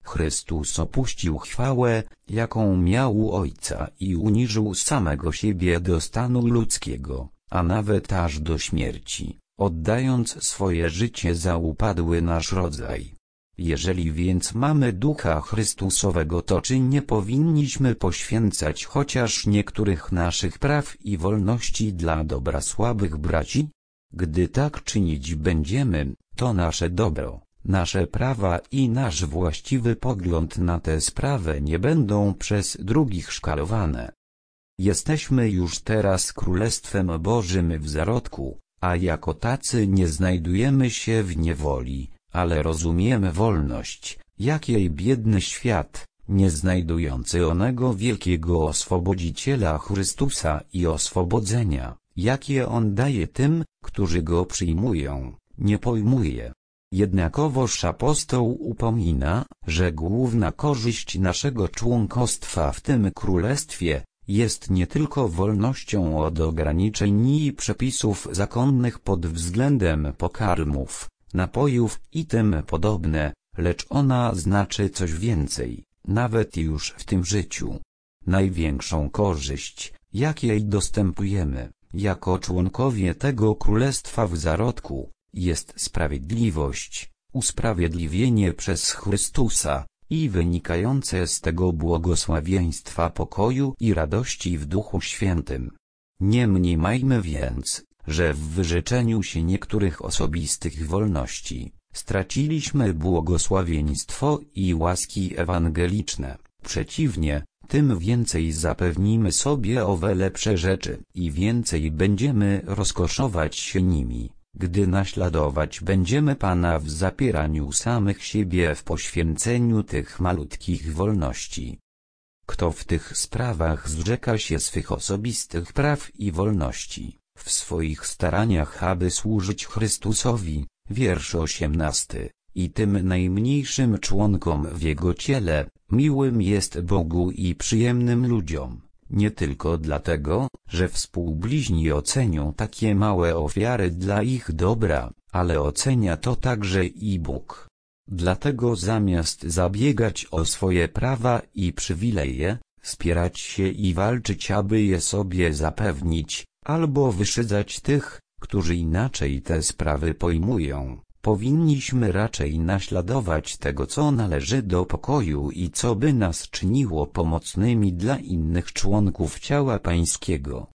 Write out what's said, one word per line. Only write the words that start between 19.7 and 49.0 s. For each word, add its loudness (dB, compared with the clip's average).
naszych 0
praw -2
i -2
wolności 0
dla 0
dobra -2
słabych -2
braci? 0
Gdy 0
tak -2
czynić 0
będziemy, 0
to 0
nasze 0
dobro, -2
nasze 2
prawa 0
i 2
nasz 0
właściwy 0
pogląd -2
na 0
tę 0
sprawę -2
nie 0
będą 2
przez -2
drugich 0
szkalowane. -2
Jesteśmy 2
już -2
teraz 0
Królestwem 0
Bożym 0
w -6
zarodku, -4
a 0
jako 0
tacy 0
nie 4
znajdujemy 2
się 0
w -4
niewoli, -2
ale 0
rozumiemy 2
wolność, -2
jakiej 2
biedny 2
świat, -2
nie 6
znajdujący 0
onego 2
wielkiego 2
oswobodziciela 0